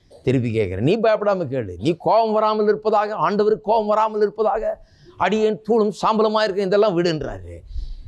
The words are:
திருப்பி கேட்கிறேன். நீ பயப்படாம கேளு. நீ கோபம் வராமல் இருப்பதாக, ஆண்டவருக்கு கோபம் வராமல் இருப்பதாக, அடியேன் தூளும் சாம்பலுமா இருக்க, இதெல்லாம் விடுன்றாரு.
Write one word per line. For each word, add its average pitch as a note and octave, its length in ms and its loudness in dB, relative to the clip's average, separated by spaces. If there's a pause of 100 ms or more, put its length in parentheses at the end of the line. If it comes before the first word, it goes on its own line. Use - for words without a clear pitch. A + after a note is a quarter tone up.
(240)
திருப்பி B2 280 0
கேட்கிறேன். G2+ 320 -2
நீ F3 140 2
பயப்படாம G#3 480 0
கேளு. A#2 320 -6
நீ C#3 200 -2
கோபம் A3 340 2
வராமல் G#3+ 320 2
இருப்பதாக, G#3 680 0
ஆண்டவருக்கு G#3 320 0
கோபம் G#3+ 260 0
வராமல் G#3+ 340 0
இருப்பதாக, G#3+ 580 -2 (380)
அடியேன் G#3+ 440 0
தூளும் G#3+ 300 2
சாம்பலுமா G#3+ 520 0
இருக்க, G3+ 180 -2
இதெல்லாம் G3+ 360 2
விடுன்றாரு. B2 580 -4 (520)